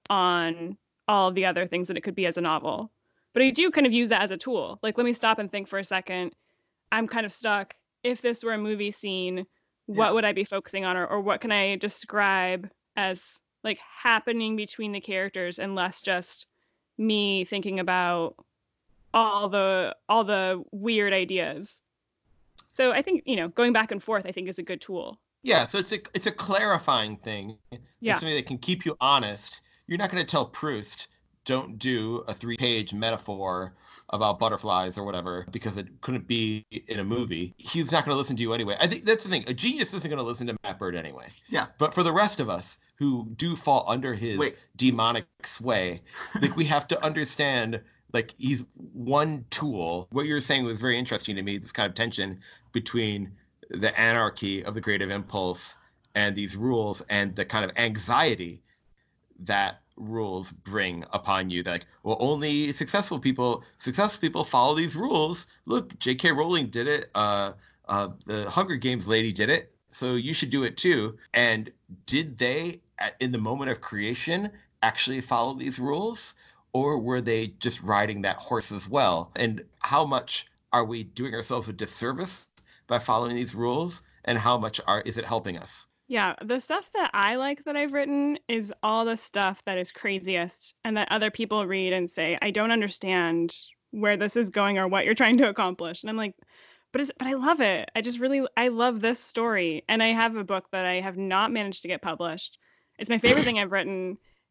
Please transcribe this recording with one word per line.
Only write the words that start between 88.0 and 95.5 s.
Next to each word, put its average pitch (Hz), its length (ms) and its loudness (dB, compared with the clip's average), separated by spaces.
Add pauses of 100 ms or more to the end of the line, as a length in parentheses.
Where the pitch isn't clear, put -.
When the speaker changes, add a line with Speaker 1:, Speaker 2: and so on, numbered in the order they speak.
Speaker 1:
is 220 240 -2 (100)
all 220 240 2
the 226 100 0
stuff 190 480 -2
that 190 140 -2
is 180 140 -4
craziest 185 800 -4 (100)
and 220 140 0
that - 120 0
other 214 200 2
people 208 360 0
read 185 260 0
and 180 180 0
say, 165 320 -2
"I 208 100 0
don't 214 180 2
understand 180 880 2 (360)
where 208 240 2
this 202 200 0
is 226 140 2
going 202 280 2
or 190 80 2
what 190 180 2
you're 220 100 4
trying 233 240 8
to 254 100 8
accomplish." 180 540 -2